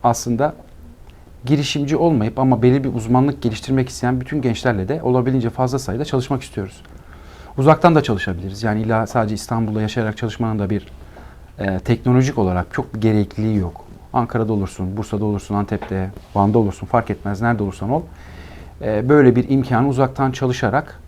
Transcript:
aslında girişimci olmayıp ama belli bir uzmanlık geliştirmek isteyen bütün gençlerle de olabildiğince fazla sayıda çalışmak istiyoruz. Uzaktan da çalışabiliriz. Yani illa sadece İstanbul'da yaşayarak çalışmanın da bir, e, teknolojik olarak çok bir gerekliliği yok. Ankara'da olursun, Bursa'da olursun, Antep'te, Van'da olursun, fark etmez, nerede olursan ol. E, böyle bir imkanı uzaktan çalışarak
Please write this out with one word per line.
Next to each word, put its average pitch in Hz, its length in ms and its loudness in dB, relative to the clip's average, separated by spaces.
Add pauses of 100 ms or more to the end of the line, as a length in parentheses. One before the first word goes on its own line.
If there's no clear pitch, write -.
aslında 120 500 0 (920)
girişimci 143 520 0
olmayıp 127 420 2
ama 127 220 4
belli 131 220 4
bir 135 100 -2
uzmanlık 123 480 2
geliştirmek 127 480 -2
isteyen 127 320 -2
bütün 143 200 -4
gençlerle 113 460 0
de 156 140 -2
olabildiğince 123 480 2
fazla 127 300 -2
sayıda 131 260 -4
çalışmak 131 360 -2
istiyoruz. - 420 -10 (720)
Uzaktan 156 380 6
da 143 80 4
çalışabiliriz. 98 600 -4
Yani 107 180 0
illa 110 260 0
sadece 110 280 0
İstanbul'da 107 460 -2
yaşayarak 107 360 -2
çalışmanın 110 420 -4
da 98 100 -2
bir, 101 180 -2 (720)
e, 95 200 -2
teknolojik 127 580 2
olarak 90 360 0
çok - 220 -6
bir 107 60 -4
gerekliliği 107 560 0
yok. 87 280 -4 (280)
Ankara'da 113 400 0
olursun, 95 440 -4
Bursa'da 107 280 -4
olursun, 101 300 -4
Antep'te, 95 540 -4 (260)
Van'da 104 240 4
olursun, 95 280 -2
fark 117 220 0
etmez, 101 320 -4
nerede 117 220 0
olursan 98 260 -6
ol. 151 120 0 (800)
E, 110 280 -2
böyle 135 260 8
bir 123 140 0
imkanı 131 380 2
uzaktan 131 440 0
çalışarak 127 760 -2